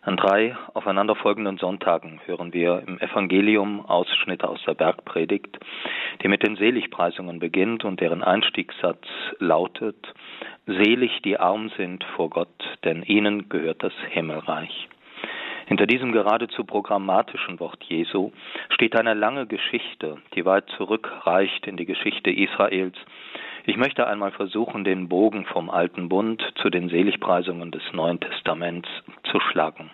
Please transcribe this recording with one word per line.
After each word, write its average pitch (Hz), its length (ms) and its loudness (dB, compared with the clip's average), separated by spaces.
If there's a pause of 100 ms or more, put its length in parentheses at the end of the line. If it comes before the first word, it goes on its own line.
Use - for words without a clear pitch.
an 98 140 -2
drei 101 400 4 (180)
aufeinanderfolgenden 104 840 0
Sonntagen 85 680 -2
hören 87 280 -6
wir 87 340 2
im 92 120 -10
Evangelium 101 840 2
Ausschnitte - 640 0
aus 85 160 -6
der 73 120 0
Bergpredigt, - 840 -2 (640)
die 98 60 2
mit 101 120 4
den 107 140 2
Seligpreisungen 90 840 0
beginnt 95 440 0
und 95 160 -2
deren 85 240 2
Einstiegssatz - 840 0 (340)
lautet: 90 580 0 (680)
"Selig, 110 540 4
die 98 160 0
arm 104 380 2
sind 90 300 -6 (100)
vor 82 140 0
Gott, - 340 -4 (220)
denn 82 180 0
ihnen 104 460 2
gehört 80 340 -2
das 98 100 -2 (180)
Himmelreich." 80 760 -4 (760)
Hinter 101 200 4
diesem 123 280 2
geradezu 113 500 2
programmatischen 98 960 0
Wort - 240 -10
Jesu 92 480 -2 (380)
steht 120 260 2
eine 113 200 4
lange 113 320 0
Geschichte, 82 680 -6 (160)
die 87 120 -2
weit 95 320 4
zurückreicht 95 880 0
in 95 80 -8
die 87 100 -6
Geschichte 95 460 0
Israels. 92 640 2 (680)
Ich 98 120 0
möchte 127 300 2
einmal 101 240 -2
versuchen, 101 520 -2
den 92 260 0
Bogen 101 360 4
vom 85 240 -4
Alten 90 400 0
Bund 107 320 0 (140)
zu 101 160 0
den 87 180 -2
Seligpreisungen 90 800 2
des 80 140 -10 (100)
Neuen 85 260 0
Testaments 85 680 -4 (360)
zu - 140 0
schlagen. 80 540 -2